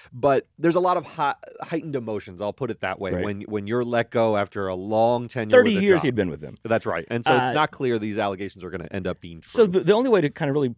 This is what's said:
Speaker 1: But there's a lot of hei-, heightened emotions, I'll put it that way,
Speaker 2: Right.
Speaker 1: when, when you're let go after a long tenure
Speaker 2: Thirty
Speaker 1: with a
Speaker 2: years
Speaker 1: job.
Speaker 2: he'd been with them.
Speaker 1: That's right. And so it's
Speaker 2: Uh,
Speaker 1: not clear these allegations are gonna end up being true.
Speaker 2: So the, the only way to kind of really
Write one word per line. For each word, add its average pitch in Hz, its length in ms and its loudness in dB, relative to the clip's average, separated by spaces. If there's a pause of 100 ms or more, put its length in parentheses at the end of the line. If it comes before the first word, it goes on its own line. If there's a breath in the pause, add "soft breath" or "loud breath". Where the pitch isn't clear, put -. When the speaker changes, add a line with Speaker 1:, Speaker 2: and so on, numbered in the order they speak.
(120)
Speaker 1:
But 131 340 0 (120)
there's 160 180 2
a 175 40 4
lot 180 160 2
of 160 80 -4
hei-, 147 300 -4 (280)
heightened 156 340 -6
emotions, 104 440 -6
I'll 104 120 -4
put 123 180 -6
it 104 100 -10
that 92 200 -4
way, 92 120 -4
Speaker 2:
Right. 92 120 -2
Speaker 1:
when, 101 180 -4
when 101 240 -6
you're 120 160 0
let 117 280 0
go 113 260 2
after 101 320 -2
a 92 60 -2
long 113 520 2
tenure 113 240 -6
Speaker 2:
Thirty 240 240 4
Speaker 1:
with 190 80 2
a 202 40 2
Speaker 2:
years 190 120 8
Speaker 1:
job. 147 60 0
Speaker 2:
he'd 135 100 2
been 95 160 0
with 73 100 -8
them. 71 240 -14
Speaker 1:
That's 113 220 0
right. 85 240 -2
And 120 140 -2
so 156 120 4
it's 127 140 2
Speaker 2:
Uh, - 20 -2
Speaker 1:
not 151 200 0
clear 123 260 0
these 107 200 -4
allegations 98 440 -4
are 87 80 -10
gonna 85 220 -8
end 92 160 -4
up 87 120 -4
being 82 200 -14
true. - 100 -20
Speaker 2:
So 226 160 4
the, 180 140 2
the 170 140 4
only 254 160 2
way 208 100 6
to 143 100 0
kind 147 180 -4
of 135 60 0
really 135 240 0